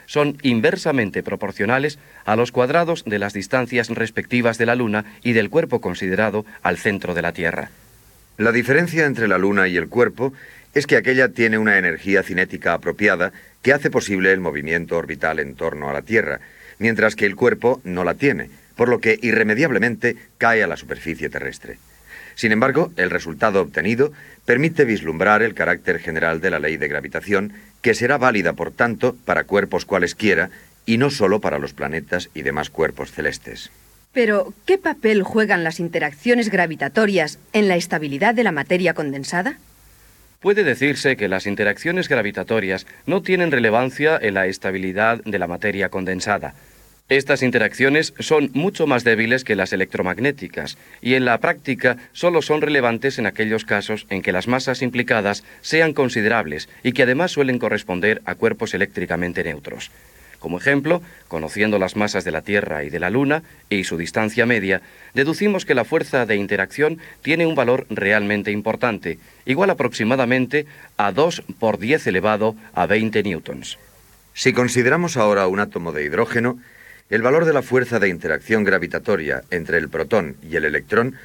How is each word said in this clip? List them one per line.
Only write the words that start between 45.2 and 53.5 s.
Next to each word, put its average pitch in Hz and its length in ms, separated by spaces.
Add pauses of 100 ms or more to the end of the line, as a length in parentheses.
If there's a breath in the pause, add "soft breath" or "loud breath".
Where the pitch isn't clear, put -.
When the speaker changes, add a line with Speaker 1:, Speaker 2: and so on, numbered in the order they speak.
Speaker 1:
de 101 160
la 87 80
materia 95 420
condensada. 92 640 (560 soft breath)
Estas 135 320
interacciones 127 800
son 147 340
mucho 165 320
más 123 180
débiles 113 400
que 107 120
las 95 180
electromagnéticas 92 1040 (240 loud breath)
y 123 140
en 127 100
la 117 140
práctica 127 580 (160 loud breath)
solo 170 300
son 151 180
relevantes 131 560
en 117 80
aquellos 110 400